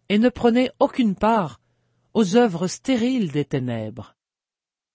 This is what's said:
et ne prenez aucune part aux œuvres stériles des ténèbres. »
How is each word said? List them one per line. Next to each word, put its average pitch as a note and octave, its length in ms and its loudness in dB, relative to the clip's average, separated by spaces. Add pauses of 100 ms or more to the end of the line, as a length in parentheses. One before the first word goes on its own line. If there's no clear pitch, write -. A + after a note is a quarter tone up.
et G#3 100 2
ne A#3+ 100 4
prenez A#3+ 400 2 (100)
aucune A#3 360 0
part G#3 460 -2 (520)
aux G3+ 220 0
œuvres F#3 320 2
stériles A#3 640 -2
des C#3+ 140 -2
ténèbres. » A#2 720 -6 (800)